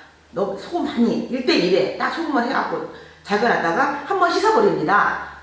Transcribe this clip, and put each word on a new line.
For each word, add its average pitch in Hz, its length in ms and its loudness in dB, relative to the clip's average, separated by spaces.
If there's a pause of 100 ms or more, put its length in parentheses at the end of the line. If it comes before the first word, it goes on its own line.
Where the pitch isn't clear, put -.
(320)
너무 196 280 -4
소금 339 260 -6
많이, - 460 0
일 247 140 -4
대 339 80 2
일에 - 440 2
딱 254 160 -2
소금을 262 360 -2
해갖고 - 440 -4 (300)
잘 208 160 -2
갈았다가 196 680 0
한번 370 280 2
씻어버립니다. 202 1080 2